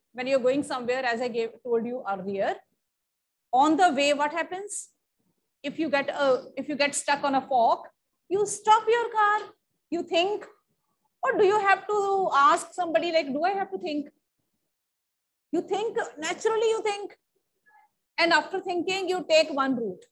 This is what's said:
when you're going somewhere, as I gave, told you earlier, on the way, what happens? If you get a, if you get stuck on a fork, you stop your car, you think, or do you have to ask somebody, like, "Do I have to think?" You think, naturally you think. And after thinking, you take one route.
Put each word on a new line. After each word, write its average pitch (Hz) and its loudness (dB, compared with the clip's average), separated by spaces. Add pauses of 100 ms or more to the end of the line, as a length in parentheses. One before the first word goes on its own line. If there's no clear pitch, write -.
(120)
when 247 -8
you're 262 2
going 269 2
somewhere, 254 -4
as 233 -2
I 247 -4
gave, 226 -4 (140)
told 233 0
you 247 -8
earlier, 196 -4 (1000)
on 285 4
the 359 4
way, 285 2
what 294 0
happens? 359 -8 (720)
If 285 -8
you 311 -2
get 277 0
a, 269 0 (120)
if 269 -8
you 294 -4
get 285 0
stuck 285 -2
on 277 0
a 262 2
fork, 262 0 (380)
you 403 0
stop 440 2
your 466 2
car, 427 2 (520)
you 339 -4
think, 359 -2 (760)
or 480 0
do 415 6
you 415 4
have 392 2
to 392 0
ask 294 4
somebody, 330 0
like, 311 0
"Do 294 -2
I 381 2
have 392 -4
to 370 -8
think?" 302 -6 (1400)
You 349 0 (100)
think, 427 -2 (200)
naturally 427 -2
you 440 -2
think. 403 -6 (1040)
And 339 4
after 320 0
thinking, 370 -4
you 359 -2
take 311 4
one 269 0
route. 202 -8